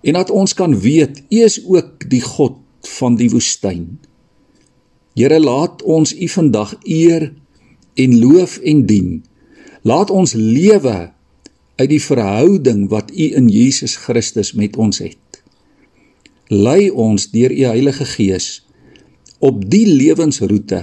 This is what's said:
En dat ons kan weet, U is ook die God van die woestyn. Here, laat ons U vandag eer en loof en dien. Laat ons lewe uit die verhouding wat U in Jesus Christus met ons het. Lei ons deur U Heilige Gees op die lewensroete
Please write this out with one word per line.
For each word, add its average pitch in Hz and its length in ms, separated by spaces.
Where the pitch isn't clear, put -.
En 143 100
dat 180 180
ons 185 240
kan 170 260
weet, 139 500
U 214 140
is - 200
ook - 460
die 127 100
God - 380
van 120 180
die 117 140
woestyn. 95 680
Here, 147 260
laat 147 420
ons 160 320
U 180 140
vandag 107 540
eer 165 520
en 127 260
loof 175 380
en 147 280
dien. 90 380
Laat 160 280
ons 190 220
lewe 120 800
uit 135 120
die 151 120
verhouding 120 840
wat 104 220
U 156 160
in 123 80
Jesus 113 480
Christus - 560
met 104 240
ons 110 220
het. - 440
Lei 135 420
ons 110 400
deur 123 220
U 135 120
Heilige 135 440
Gees - 540
op 120 220
die 214 160
lewensroete 139 960